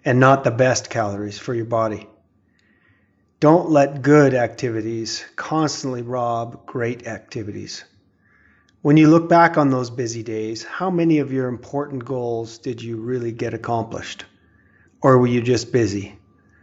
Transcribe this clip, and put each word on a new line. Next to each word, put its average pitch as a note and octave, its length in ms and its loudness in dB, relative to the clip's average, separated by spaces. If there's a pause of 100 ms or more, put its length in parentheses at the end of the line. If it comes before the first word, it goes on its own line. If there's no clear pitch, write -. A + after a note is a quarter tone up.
and B2+ 160 4
not C3+ 240 6
the B2 60 2
best B2 400 0
calories G#2 480 -6
for B2+ 160 -8
your A2+ 100 -4
body. A2 420 -4 (1300)
Don't D#3+ 300 4
let C#3 320 2
good C#3+ 320 6
activities A2+ 920 -4 (100)
constantly C#3 680 -4
rob A#2+ 640 -6
great A#2+ 400 -6
activities. G#2 760 -12 (1000)
When D3+ 140 6
you D#3 120 8
look E3 200 6
back E3+ 300 4
on D3 100 4
those B2+ 220 -2
busy A#2 320 -8
days, A2 420 -8
how - 240 -8
many E3+ 300 2
of C3 160 -2
your B2+ 140 -2
important C#3 540 -8
goals A#2+ 540 -6
did A#2 240 -10
you A#2 160 -10
really A#2 340 -6
get A#2 220 -6
accomplished? A2+ 720 -8 (760)
Or C3 160 6
were B2 80 4
you A#2+ 160 0
just A#2+ 280 0
busy? G2+ 480 -2 (440)